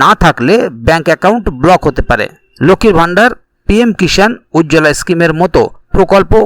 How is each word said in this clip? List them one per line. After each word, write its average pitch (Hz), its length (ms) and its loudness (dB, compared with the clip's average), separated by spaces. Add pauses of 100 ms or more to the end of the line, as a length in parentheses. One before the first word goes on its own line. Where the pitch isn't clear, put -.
না 160 140 4
থাকলে 156 380 0 (320)
ব্যাংক 165 220 -2
অ্যাকাউন্ট 196 380 0 (160)
ব্লক 170 240 2
হতে 147 160 -2
পারে। 113 240 -2 (360)
লক্ষ্মীর 185 360 2
ভাণ্ডার, 180 320 0 (380)
পিএম 226 260 2
কিষাণ, 190 380 0 (220)
উজ্জ্বলা 156 400 2
স্কিমের 170 400 -2
মতো 165 280 0 (300)
প্রকল্প 190 400 2 (140)